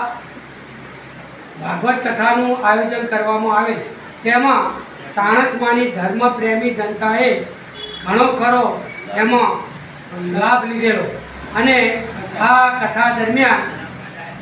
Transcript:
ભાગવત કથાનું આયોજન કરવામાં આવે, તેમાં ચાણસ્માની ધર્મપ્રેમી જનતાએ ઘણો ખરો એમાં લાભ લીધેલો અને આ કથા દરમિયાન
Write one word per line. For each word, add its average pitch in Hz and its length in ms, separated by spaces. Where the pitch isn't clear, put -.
ભાગવત 220 440
કથાનું 240 480
આયોજન 226 420
કરવામાં 214 500
આવે, 226 180
તેમાં 247 400
ચાણસ્માની 240 800
ધર્મપ્રેમી 220 840
જનતાએ 220 500
ઘણો 226 220
ખરો 240 260
એમાં 226 360
લાભ 233 360
લીધેલો 226 360
અને 254 180
આ 254 200
કથા 220 360
દરમિયાન 240 460